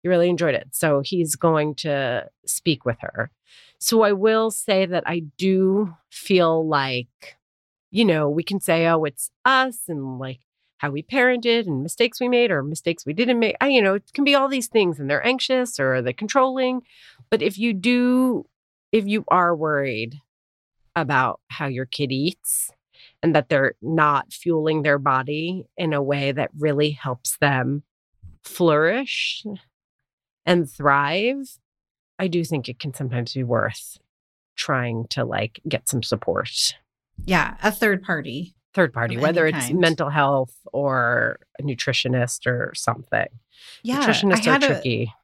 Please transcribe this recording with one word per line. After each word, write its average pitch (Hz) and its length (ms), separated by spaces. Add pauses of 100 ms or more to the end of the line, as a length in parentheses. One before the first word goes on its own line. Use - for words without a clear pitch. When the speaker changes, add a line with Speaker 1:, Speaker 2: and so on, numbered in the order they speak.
Speaker 1:
He 175 60
really 175 180
enjoyed 170 260
it. - 200
So 147 260
he's 160 380
going 151 380
to 135 540 (160)
speak - 380
with 120 160
her. - 320 (480)
So 220 220
I 208 100
will 220 400
say 190 340
that 175 220
I 170 120 (180)
do 190 580 (160)
feel 165 560
like, 135 720 (520)
you 214 140
know, 156 260
we 160 140
can 196 160
say, 165 260
"Oh, 160 200
it's - 260 (140)
us," 262 420
and, 135 320
like, 131 220 (380)
how 147 120
we 147 120
parented 240 640
and 135 160
mistakes 233 360
we 247 80
made 240 240
or 143 100
mistakes 160 440
we 156 80
didn't 240 260
make. 226 220
I, 277 80
you 254 120
know, 196 120
it - 200
can 277 120
be 277 100
all 269 140
these 262 180
things, 175 320
and 139 100
they're 147 160
anxious 254 540
or 131 220
they're 123 100
controlling. 254 680 (480)
But 220 120
if 190 160
you 233 160
do, 247 720 (460)
if 208 160
you 214 220
are 175 260
worried 139 640 (800)
about 131 500
how 147 200
your 131 180
kid 131 260
eats - 600 (500)
and 160 120
that 151 140
they're 135 340
not 147 520
fueling 156 480
their 143 180
body 147 680 (120)
in 160 160
a 143 100
way 139 300
that 135 160 (100)
really 151 320
helps - 460
them 139 460 (600)
flourish 170 1000 (1000)
and 175 240
thrive, 175 880 (640)
I 190 80
do 170 160
think 139 260
it 123 100
can 143 140
sometimes 123 400
be 131 100
worth 110 540 (580)
trying 120 540
to, 135 160
like, 110 420
get - 220
some 123 140
support. - 720 (500)
Speaker 2:
Yeah, 170 380
a 214 80
third 202 320
party 156 520 (180)
Speaker 1:
Third 165 200
party, 117 220
Speaker 2:
of 120 60
Speaker 1:
whether 165 240
Speaker 2:
any 160 120
Speaker 1:
it's 123 100
Speaker 2:
kind. 160 120
Speaker 1:
mental 160 300
health 139 460 (160)
or 120 680 (200)
a 135 40
nutritionist 127 840
or 123 280
something. - 520 (560)
Speaker 2:
Yeah, 254 180
Speaker 1:
Nutritionists 214 460
Speaker 2:
I - 20
Speaker 1:
are 262 40
Speaker 2:
had 277 100
a 277 40
Speaker 1:
tricky. 120 460 (100)